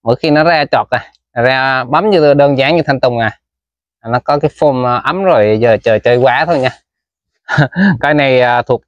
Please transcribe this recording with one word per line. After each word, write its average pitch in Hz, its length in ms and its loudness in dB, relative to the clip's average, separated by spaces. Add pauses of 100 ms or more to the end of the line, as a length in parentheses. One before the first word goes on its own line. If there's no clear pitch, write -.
mỗi 120 120 -2
khi 160 140 -2
nó 151 140 2
ra 156 280 0
chọt 113 200 -2
à, - 200 -6 (320)
ra 131 400 0
bấm 151 260 -2
như 156 240 4
đơn 143 240 2
giản 139 180 0
như 165 60 0
Thanh 139 180 -2
Tùng 123 200 -2
à. 113 200 -4 (600)
À, 113 100 -12
nó 120 100 -2
có 147 200 -2
cái 147 200 -2
form, 131 260 0
à, 123 100 -2
ấm 147 280 -4
rồi, 110 380 2
giờ 117 220 2
chờ 110 160 0
chơi 120 180 2
quá 127 280 0
thôi 165 140 -2
nha. 127 120 -2 (840)
<laughs> 147 100 2 (320)
Cây 147 140 0
này, 135 280 2
à, 120 200 2
thuộc 120 260 -4